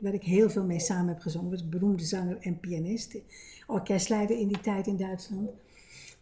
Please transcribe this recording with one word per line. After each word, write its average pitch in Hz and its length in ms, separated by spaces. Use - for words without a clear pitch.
waar 196 140
ik 202 100
heel 196 260
veel 196 140
mee 170 160
samen 180 280
heb 170 120
gezongen, 165 300
was 180 100
een 165 80
beroemde 180 360
zanger 180 360
en 175 200
pianist, 175 560
orkestleider 208 720
in 208 100
die 196 120
tijd 196 260
in 202 100
Duitsland. 190 540